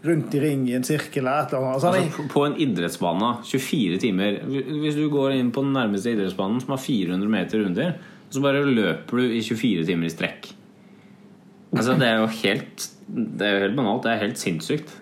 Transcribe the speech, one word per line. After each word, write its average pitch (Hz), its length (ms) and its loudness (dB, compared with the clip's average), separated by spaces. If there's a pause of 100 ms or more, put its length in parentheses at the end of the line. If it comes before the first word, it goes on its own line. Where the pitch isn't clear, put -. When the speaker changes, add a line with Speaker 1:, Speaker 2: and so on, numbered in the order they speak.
Speaker 1:
rundt 156 320 0
i 139 80 2
ring 139 260 2
i 123 100 0
en 123 80 -2
sirkel 143 360 -2
eller 139 200 2
et 131 100 -4
eller 135 140 0
annet. 127 80 0
Altså, 151 160 2
han 185 80 4
er 180 80 2
Speaker 2:
Altså, 156 160 -6
på, 147 140 -6
på 147 100 4
en 147 100 0 (100)
idrettsbane, 90 680 0 (160)
tjuefire 131 520 0
timer. 101 440 0
Hvi-, 135 180 -2 (220)
hvis 147 120 0
du 151 120 2
går 135 280 2
inn 123 160 2
på 139 120 0
den 139 120 2
nærmeste 110 360 0
idrettsbanen, 98 480 0
som 139 140 -4
har 131 60 -6
fire 92 340 0
hundre 101 140 0
meter 104 360 0
under, 117 280 0 (380)
så 135 100 -2
bare 143 220 2
løper 117 540 0
du 123 180 2
i 113 80 -2
tjuefire 107 420 0
timer 82 220 0
i 80 60 -6
strekk. - 380 -6 (1200)
Altså, 120 240 2
det 131 120 4
er 113 120 4
jo 110 60 4 (160)
helt, - 460 -2 (200)
det - 380 -4
er 101 80 2
jo 98 120 2
helt 104 100 0
banalt. 101 280 0
Det 113 80 2
er 104 140 0
helt - 120 -4
sinnssykt. - 520 -4 (120)